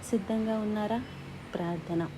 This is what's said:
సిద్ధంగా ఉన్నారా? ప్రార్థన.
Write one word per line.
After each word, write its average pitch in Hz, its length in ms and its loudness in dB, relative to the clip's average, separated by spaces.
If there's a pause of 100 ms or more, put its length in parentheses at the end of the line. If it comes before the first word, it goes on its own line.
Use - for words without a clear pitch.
సిద్ధంగా 220 500 2
ఉన్నారా? 214 420 2 (520)
ప్రార్థన. 170 540 0 (100)